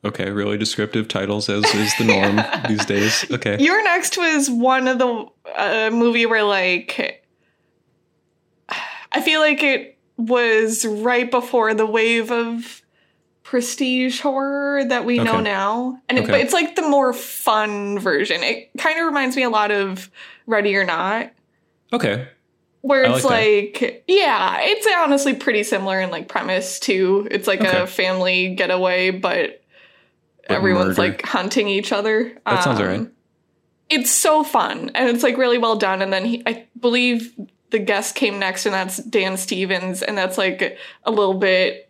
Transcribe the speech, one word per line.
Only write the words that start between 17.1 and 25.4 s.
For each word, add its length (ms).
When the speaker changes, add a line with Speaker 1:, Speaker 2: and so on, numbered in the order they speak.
Speaker 2:
fun 880
version. 420
It 340
kinda 280
reminds 320
me 80
a 60
lot 200
of 400
Ready 300
or 80
Not. 460
Speaker 1:
Okay. 340
Speaker 2:
Where 260
Speaker 1:
I 80
Speaker 2:
it's 100
Speaker 1:
like 560
that. 20
Speaker 2:
like, 260
yeah, 540
it's 240
honestly 360
pretty 280